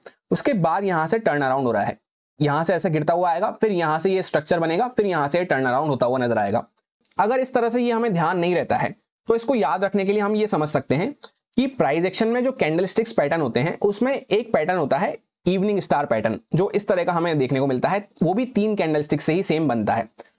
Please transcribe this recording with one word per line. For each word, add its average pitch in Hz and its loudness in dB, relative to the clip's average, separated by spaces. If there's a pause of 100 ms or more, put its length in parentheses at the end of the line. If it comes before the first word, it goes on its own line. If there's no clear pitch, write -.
(300)
उसके 285 0
बाद 170 0
यहाँ 165 0
से 226 0
टर्न 151 0
अराउंड 135 0
हो 117 0
रहा 104 2
है, - -4 (420)
यहाँ 147 2
से 190 0
ऐसे 175 0
गिरता 156 0
हुआ 175 0
आएगा, 180 -2
फिर 220 0
यहाँ 165 0
से 190 0
ये 185 0
स्ट्रक्चर 165 -2
बनेगा, 165 0
फिर 226 0
यहाँ 156 0
से 175 0
टर्न 135 0
अराउंड 139 0
होता 127 0
हुआ 127 0
नजर 120 0
आएगा। 104 0 (540)
अगर 233 2
इस 262 -4
तरह 233 2
से 240 -2
ये 240 0
हमें 226 0
ध्यान 170 0
नहीं 175 2
रहता 120 0
है - -2 (320)
तो 226 2
इसको 233 0
याद 190 0
रखने 196 0
के 196 0
लिए 208 2
हम 208 0
ये 214 0
समझ 151 0
सकते 131 0
हैं 220 -2 (440)
कि 262 2
प्राइस 165 0
एक्शन 202 0
में 240 0
जो 262 0
कैंडलस्टिक्स 185 0
पैटर्न 160 0
होते 123 0
हैं 160 -2
उसमें 220 0
एक 226 -2
पैटर्न 175 2
होता 139 0
है 220 -2 (280)
इवनिंग 196 0
स्टार 147 0
पैटर्न, 110 0 (180)
जो 190 2
इस - -4
तरह 180 2
का 175 0
हमें 165 0
देखने 127 0
को 139 0
मिलता 127 0
है, 202 -2 (160)
वो 170 2
भी 247 0
तीन 214 0
कैंडलस्टिक 151 0
से - 2
ही 190 2
सेम 156 0
बनता 107 0
है। - -2 (320)